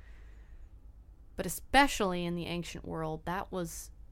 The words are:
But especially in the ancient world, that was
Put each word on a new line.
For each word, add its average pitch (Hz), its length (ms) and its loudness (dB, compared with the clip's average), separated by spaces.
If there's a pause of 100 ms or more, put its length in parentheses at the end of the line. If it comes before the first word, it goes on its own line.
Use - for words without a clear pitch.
(1300)
But 185 120 -2
especially 185 800 6
in 170 80 0
the 170 100 -2
ancient - 420 -4
world, 160 380 -2
that 180 260 -2
was 175 400 -4 (220)